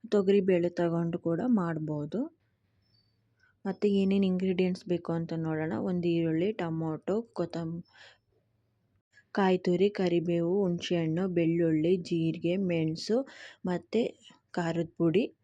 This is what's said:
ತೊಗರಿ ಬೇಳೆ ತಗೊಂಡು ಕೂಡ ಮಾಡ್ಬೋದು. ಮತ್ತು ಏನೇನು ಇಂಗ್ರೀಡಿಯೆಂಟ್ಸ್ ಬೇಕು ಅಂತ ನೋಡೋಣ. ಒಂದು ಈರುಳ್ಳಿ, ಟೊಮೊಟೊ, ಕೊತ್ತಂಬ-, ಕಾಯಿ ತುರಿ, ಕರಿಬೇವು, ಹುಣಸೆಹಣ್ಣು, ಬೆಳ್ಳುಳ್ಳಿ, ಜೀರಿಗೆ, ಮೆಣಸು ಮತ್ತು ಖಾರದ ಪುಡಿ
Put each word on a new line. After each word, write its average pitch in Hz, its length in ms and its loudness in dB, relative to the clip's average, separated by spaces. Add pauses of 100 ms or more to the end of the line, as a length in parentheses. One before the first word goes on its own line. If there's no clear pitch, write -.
(100)
ತೊಗರಿ 202 300 4
ಬೇಳೆ 180 300 2
ತಗೊಂಡು 170 480 0
ಕೂಡ 170 220 -2 (100)
ಮಾಡ್ಬೋದು. 156 720 -2 (1400)
ಮತ್ತು 202 260 -2
ಏನೇನು 196 360 2
ಇಂಗ್ರೀಡಿಯೆಂಟ್ಸ್ 185 600 0
ಬೇಕು 175 260 -2
ಅಂತ 165 240 -4
ನೋಡೋಣ. 160 460 -2
ಒಂದು 175 260 -2
ಈರುಳ್ಳಿ, 165 440 2
ಟೊಮೊಟೊ, 160 640 -4 (160)
ಕೊತ್ತಂಬ-, 170 520 -6 (1500)
ಕಾಯಿ 190 240 4
ತುರಿ, 180 320 2
ಕರಿಬೇವು, 170 720 0
ಹುಣಸೆಹಣ್ಣು, 175 680 0
ಬೆಳ್ಳುಳ್ಳಿ, 165 760 2
ಜೀರಿಗೆ, 165 600 -2
ಮೆಣಸು 165 540 0 (480)
ಮತ್ತು 185 360 -2 (520)
ಖಾರದ 165 400 -2
ಪುಡಿ 170 300 2 (200)